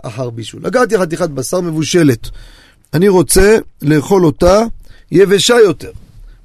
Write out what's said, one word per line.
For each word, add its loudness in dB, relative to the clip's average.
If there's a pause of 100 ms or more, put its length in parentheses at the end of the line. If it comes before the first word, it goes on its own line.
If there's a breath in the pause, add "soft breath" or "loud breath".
אחר -10
בישול. -12
לקחתי 0
חתיכת -4
בשר -6
מבושלת, 0 (640 soft breath)
אני 2
רוצה 4 (240)
לאכול 0
אותה 2 (500 soft breath)
יבשה 2 (100)
יותר. -4 (520 soft breath)